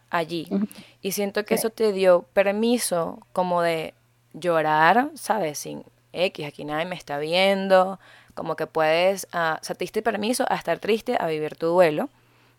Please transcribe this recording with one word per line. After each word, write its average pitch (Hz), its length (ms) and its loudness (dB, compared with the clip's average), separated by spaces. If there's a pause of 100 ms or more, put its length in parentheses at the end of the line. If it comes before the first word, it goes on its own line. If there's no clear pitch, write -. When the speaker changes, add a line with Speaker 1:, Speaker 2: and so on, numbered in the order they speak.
Speaker 1:
allí, 170 420 -4
Speaker 2:
Ujú. 202 160 -2 (340)
Speaker 1:
y 190 120 -6
siento 202 320 -4
que 226 100 0
Speaker 2:
Sí. 214 60 -2
Speaker 1:
eso 226 80 -2
te 220 240 0
dio 185 300 4 (100)
permiso 202 840 0 (140)
como 180 280 0
de 165 320 -2 (400)
llorar, 165 800 2
¿sabes? 190 440 -4
Sin 147 240 -12 (300)
X, 170 340 -4
aquí 147 180 -12
nadie 151 200 -4
me 180 100 -8
está 147 220 -10
viendo, 190 800 2 (360)
como 160 220 -6
que 156 100 -4
puedes, 170 640 2
ah, 160 300 -2
o - 40 -18
sea, 240 100 -8
te - 100 -8
diste 220 180 -4
permiso 226 460 -2
a - 60 0
estar 170 240 -4
triste, 220 400 -2
a 175 80 -2
vivir 151 280 -4
tu 165 120 -4
duelo. 170 420 4 (500)